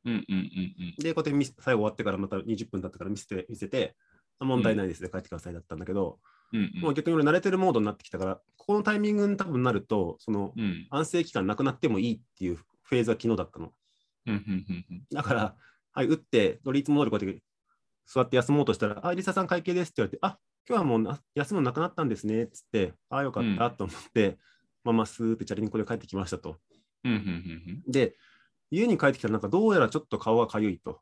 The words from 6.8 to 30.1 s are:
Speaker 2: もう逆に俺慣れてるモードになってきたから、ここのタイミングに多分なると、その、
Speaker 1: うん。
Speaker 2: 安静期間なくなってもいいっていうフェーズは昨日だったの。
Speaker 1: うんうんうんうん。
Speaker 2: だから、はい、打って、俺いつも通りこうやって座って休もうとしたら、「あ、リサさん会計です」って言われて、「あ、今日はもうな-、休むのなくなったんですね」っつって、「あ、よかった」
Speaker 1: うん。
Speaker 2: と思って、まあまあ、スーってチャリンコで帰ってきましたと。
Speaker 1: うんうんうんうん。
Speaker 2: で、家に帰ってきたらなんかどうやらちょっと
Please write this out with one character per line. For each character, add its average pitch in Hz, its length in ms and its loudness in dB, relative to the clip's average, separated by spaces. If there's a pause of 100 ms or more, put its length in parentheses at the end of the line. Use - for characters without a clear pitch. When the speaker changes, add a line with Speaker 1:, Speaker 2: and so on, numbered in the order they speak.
Speaker 2:
も 160 80 0
う 143 60 0
逆 156 160 -2
に 170 40 2
俺 156 80 4
慣 147 80 6
れ 180 100 4
て 202 80 0
る 185 80 2
モ 185 140 4
ー - 20 0
ド 117 60 2
に 107 80 2
な 104 60 -2
っ - 40 -10
て - 60 -20
き - 80 -20
た 90 80 -8
か 92 60 -2
ら、 95 160 -4 (160)
こ - 100 -14
こ 202 80 2
の 208 80 2
タ 214 140 2
イ - 20 0
ミ 208 140 2
ン 208 40 2
グ 202 120 2
に 202 80 0
多 196 80 -2
分 135 180 0
な 123 100 4
る 104 100 0
と、 92 360 0
そ - 140 -6
の、 101 240 -2
Speaker 1:
う 117 40 -8
ん。 92 300 -4
Speaker 2:
安 156 160 0
静 170 160 0
期 165 100 -6
間 95 140 0
な 107 80 0
く 131 80 -2
な 135 80 4
っ 131 80 -10
て 160 80 0
も 101 140 2
い 117 100 2
い 110 40 0
っ - 60 -8 (160)
て 95 80 -6
い 87 60 0
う 85 60 -2
フ - 80 -18 (320)
ェ 120 60 4
ー - 20 2
ズ 117 60 0
は 110 60 4
昨 113 160 0
日 104 40 4
だ 78 80 -4
っ - 80 -12
た - 80 -18
の。 82 120 -12 (540)
Speaker 1:
う 113 60 0
ん - 20 2
う 101 40 0
ん 98 300 -4
う 95 40 -4
ん 87 180 -6
う 90 40 -10
ん。 92 180 -14
Speaker 2:
だ 143 100 -2
か 123 120 0
ら、 107 220 -2 (360)
は 139 100 -2
い、 127 40 2
打 151 80 2
っ - 20 0
て、 107 480 2
俺 139 160 0
い - 20 -8
つ 147 80 -4
も 147 120 6
通 - 20 4
り 110 80 0
こ 104 100 0
う - 20 -2
や 95 80 -2
っ 82 40 -8
て - 60 -20 (640)
座 - 180 0
っ 123 60 2
て - 60 0
休 123 160 4
も 143 120 6
う - 20 2
と 110 100 2
し - 40 -2
た 104 100 0
ら、 104 180 -6
「あ、 180 80 0
リ 185 80 -4
サ 190 100 -2
さ 190 100 2
ん 175 40 0
会 170 160 0
計 180 100 -2
で 175 120 0
す」 - 60 -8
っ - 20 -20
て - 60 -20
言 107 80 2
わ - 40 -8
れ - 0 -
て、 - 160 -10
「あ、 - 140 -4 (280)
今 240 100 2
日 - 20 4
は 170 40 2
も 123 120 4
う - 20 4
な-、 113 220 -2 (160)
休 143 180 -2
む 180 60 2
の 131 60 4
な 127 60 0
く 139 60 -4
な 165 80 0
っ - 80 -8
た 160 100 -2
ん 131 40 0
で 104 80 0
す - 100 -8
ね」 110 160 0
っ 117 80 -4
つ - 140 -20
っ - 80 -20
て、 92 220 0 (140)
「あ、 135 140 -2
よ 135 80 -2
か 123 100 -4
っ 120 40 2 (120)
た」 117 120 4
Speaker 1:
う - 20 0
ん。 101 60 -16
Speaker 2:
と 98 80 -4
思 87 80 -6
っ - 40 -14 (160)
て、 101 240 4 (460)
ま 120 80 -2
あ - 20 4
ま 113 120 4
あ、 - 20 -2
ス - 160 -10
ー 113 120 2
っ - 20 -2
て - 80 -8
チ - 80 -6
ャ 95 40 -2
リ 104 60 -4
ン 107 60 -2
コ 110 100 -2
で 104 60 0
帰 113 100 -4
っ - 40 -6
て - 100 -16
き 95 80 -8
ま 95 100 -2
し - 40 -12
た 90 80 -4
と。 80 200 -12 (460)
Speaker 1:
う 127 40 0
ん 120 40 2
う - 20 4
ん 107 40 0
う - 20 -2
ん 87 680 -8
う - 20 -6
ん。 127 40 -4
Speaker 2:
で、 131 240 2 (540)
家 202 160 2
に 220 100 4
帰 143 120 4
っ 135 40 4
て - 60 -6
き - 40 -8
た 113 60 -2
ら 104 40 0
な 110 60 0
ん - 40 -4
か 101 60 -4
ど 208 200 4
う 202 60 4
や 170 60 6
ら - 100 4
ち 110 60 -6
ょ 113 40 0
っ - 80 -20
と - 100 -4